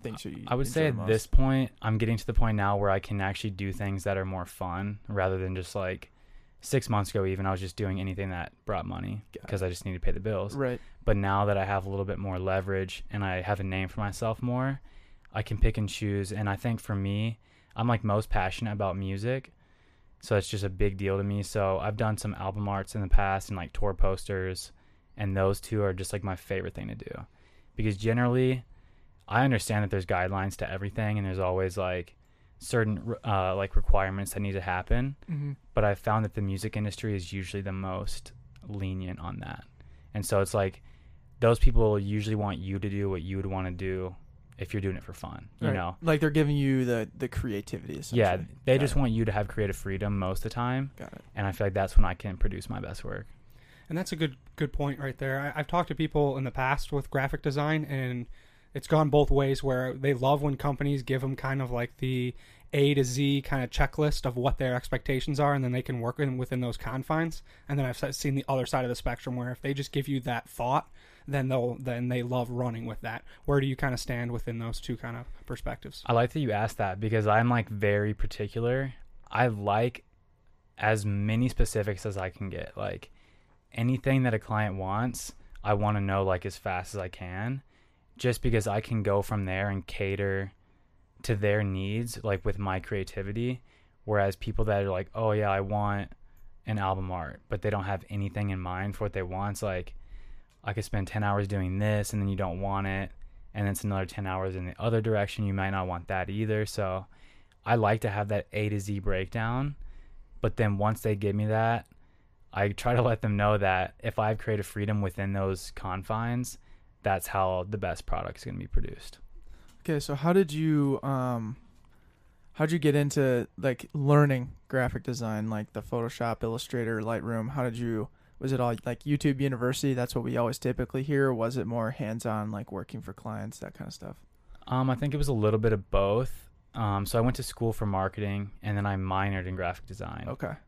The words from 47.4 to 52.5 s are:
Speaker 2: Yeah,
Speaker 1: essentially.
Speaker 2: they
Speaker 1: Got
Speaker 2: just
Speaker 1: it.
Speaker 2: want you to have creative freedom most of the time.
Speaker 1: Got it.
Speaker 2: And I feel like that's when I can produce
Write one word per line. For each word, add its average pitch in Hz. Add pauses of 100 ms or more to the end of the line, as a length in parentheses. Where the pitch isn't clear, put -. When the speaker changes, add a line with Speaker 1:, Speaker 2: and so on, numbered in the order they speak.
Speaker 2:
Yeah, - (360)
Speaker 1:
essentially. 92 (180)
Speaker 2:
they 131
Speaker 1:
Got 135
Speaker 2:
just 143
Speaker 1:
it. 139
Speaker 2:
want 127
you 113
to 110
have 104
creative 104
freedom 101
most 92
of -
the 110
time. 127
Speaker 1:
Got -
it. - (120)
Speaker 2:
And 101
I 98
feel 101
like 95
that's 95
when -
I 87
can 95
produce 95